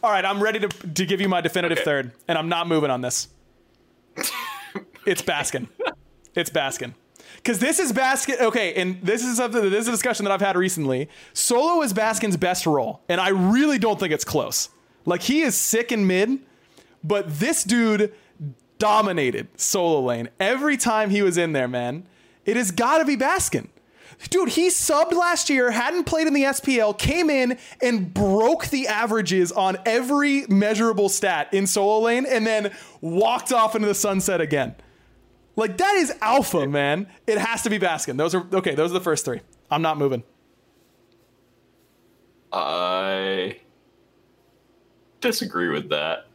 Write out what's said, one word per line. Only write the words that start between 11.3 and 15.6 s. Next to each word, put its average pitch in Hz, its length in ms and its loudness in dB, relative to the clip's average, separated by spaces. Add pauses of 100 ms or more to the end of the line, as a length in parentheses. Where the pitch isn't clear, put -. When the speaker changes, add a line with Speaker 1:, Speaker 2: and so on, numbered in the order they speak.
Speaker 1:
Solo 320 480 2
is 240 140 -2
Baskin's 214 420 0
best 180 300 -2
role, 143 420 0
and 175 100 0
I 185 120 2
really 226 480 4
don't 208 200 2
think 180 140 -2
it's 147 120 -2
close. - 440 -4 (380)
Like, 175 160 -2
he 277 180 2
is 285 160 0
sick 233 360 0